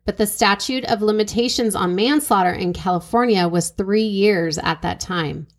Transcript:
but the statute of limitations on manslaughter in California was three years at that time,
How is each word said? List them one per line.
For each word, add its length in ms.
but 120
the 100
statute 580
of 160
limitations 720
on 200
manslaughter 560
in 220
California 720
was 220
three 340
years 540
at 240
that 180
time, 480